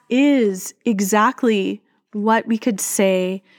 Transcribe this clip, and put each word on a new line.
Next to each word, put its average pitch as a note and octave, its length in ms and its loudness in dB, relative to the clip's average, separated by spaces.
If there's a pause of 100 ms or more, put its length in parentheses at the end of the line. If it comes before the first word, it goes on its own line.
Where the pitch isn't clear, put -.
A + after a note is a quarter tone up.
is B3 680 2 (100)
exactly G#3 960 0 (300)
what A3 340 0
we A3+ 120 -2
could G#3+ 220 -4
say, F#3+ 640 -2 (160)